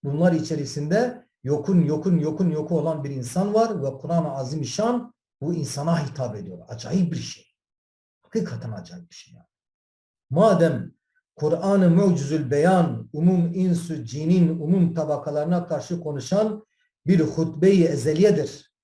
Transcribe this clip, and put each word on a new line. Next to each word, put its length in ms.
Bunlar 300
içerisinde 920
yokun, 380
yokun, 380
yokun, 300
yoku 300
olan 240
bir 60
insan 440
var 300
ve 140
Kur'an-ı 340
Azimüşşan 840
bu 120
insana 540
hitap 280
ediyor. 320
Acayip 440
bir 60
şey. 260
Hakikaten 500
acayip 380
bir 60
şey 180
yani. 140
Madem 640
Kur'an-ı 540
Mucizül 600
Beyan, 600
umum 400
insü 520
cinin 540
umum 340
tabakalarına 760
karşı 320
konuşan 640
bir 120
hutbe-i 640
ezeliyedir. 920